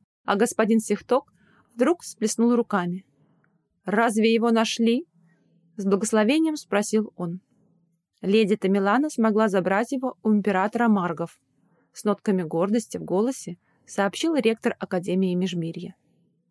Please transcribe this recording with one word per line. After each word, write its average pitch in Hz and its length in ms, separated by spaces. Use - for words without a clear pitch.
а 202 140
господин 226 420
Сихток - 540
вдруг 277 280
всплеснул 226 520
руками. 190 500
"Разве 220 500
его 226 180
нашли?" 226 540
с 196 100
благословением 220 720
спросил 214 600
он. 175 240
Леди 202 340
Тамилана 202 540
смогла 220 380
забрать 196 440
его 262 320
у 220 80
императора 208 560
Маргов. 175 520
С - 100
нотками 196 400
гордости 175 540
в 165 60
голосе 185 540
сообщил 311 500
ректор 226 440
Академии 185 560
Межмирья. 175 600